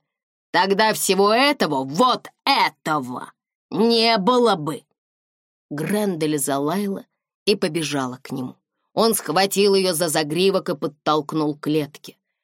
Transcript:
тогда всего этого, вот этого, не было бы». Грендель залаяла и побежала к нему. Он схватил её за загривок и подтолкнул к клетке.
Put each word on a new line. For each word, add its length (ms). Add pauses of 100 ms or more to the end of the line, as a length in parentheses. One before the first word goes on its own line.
(520)
тогда 420
всего 400
этого, 520
вот 420 (180)
этого, 880 (400)
не 460
было 380
бы». 280 (840)
Грендель 680
залаяла 680 (400)
и 100
побежала 680
к 100
нему. 260 (380)
Он 180
схватил 640
её 180
за 140
загривок 640
и 60
подтолкнул 800
к 60
клетке. 560 (260)